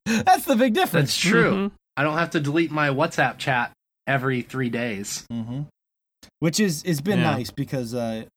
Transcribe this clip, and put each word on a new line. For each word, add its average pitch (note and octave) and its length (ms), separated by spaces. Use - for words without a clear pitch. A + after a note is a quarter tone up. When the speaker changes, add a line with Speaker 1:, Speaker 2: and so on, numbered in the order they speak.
Speaker 1:
that's A3+ 400
the C4+ 100
big A3+ 180
difference. A3+ 360
Speaker 2:
That's - 80
true. F3 340
Speaker 3:
Mm-hmm. - 60
Speaker 2:
I C3 80
don't D3+ 140
have E3 120
to E3+ 100
delete D3+ 300
my D3+ 180
WhatsApp C#3+ 500
chat B2 340
every C3 360
three B2+ 280
days. A2+ 600
Speaker 1:
Mm-hmm. A#2 320
Which E3+ 180
is, F#3 260
it's D#3 180
been F#3+ 180
Speaker 3:
Yeah. A2 120
Speaker 1:
nice A2+ 180
because, B2+ 440
uh, A2+ 300